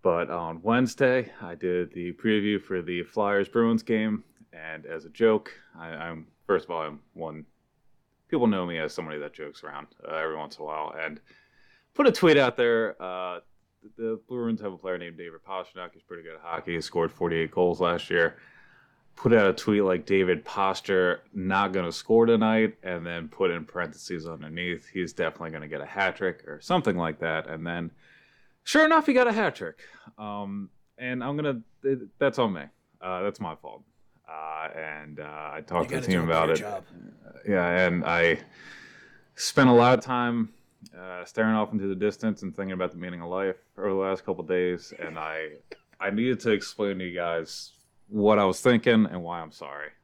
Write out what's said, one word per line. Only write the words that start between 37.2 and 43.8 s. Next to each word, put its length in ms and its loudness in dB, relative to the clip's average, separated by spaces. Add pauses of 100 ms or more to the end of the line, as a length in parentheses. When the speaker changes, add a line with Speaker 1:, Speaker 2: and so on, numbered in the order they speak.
Speaker 1:
Uh, 60 -20 (180)
yeah, 380 4
and 180 0
I 360 4 (960)
spent 340 4
a 20 8
lot 240 8
of 80 -2
time, 440 -2 (500)
uh, 260 -12
staring 300 0
off 180 0
into 140 -2
the 80 -2
distance 480 -2
and 140 -8
thinking 160 -6
about 180 -2
the 80 -16
meaning 240 -10
of 60 -10
life 260 -2 (240)
over 120 -2